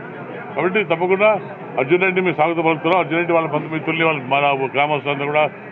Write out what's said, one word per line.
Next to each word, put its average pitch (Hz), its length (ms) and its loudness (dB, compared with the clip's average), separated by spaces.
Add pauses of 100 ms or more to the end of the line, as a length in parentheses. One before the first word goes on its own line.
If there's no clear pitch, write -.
(560)
కాబట్టి 185 280 0
తప్పకుండా 180 560 2 (380)
అర్జున్ 143 240 2
రెడ్డి 190 200 2
మేము 175 140 2
స్వాగతం 165 260 2
పలుకుతున్నాం. 165 380 2
అర్జున్ 160 180 0
రెడ్డి 170 160 0
వాళ్ళ 160 140 4
బంధుమిత్రుల్ని, 156 580 -2
వాళ్ళ 151 160 0
మన 135 520 0
గ్రామస్తులందరూ 143 520 0
కూడా 147 220 2 (240)